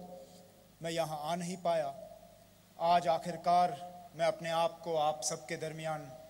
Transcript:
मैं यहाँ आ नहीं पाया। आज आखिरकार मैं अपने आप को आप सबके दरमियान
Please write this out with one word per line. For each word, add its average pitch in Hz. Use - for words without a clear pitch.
मैं 165
यहाँ 156
आ 156
नहीं 175
पाया। 165
आज 175
आखिरकार 170
मैं 165
अपने 165
आप 165
को 165
आप 151
सबके 160
दरमियान 156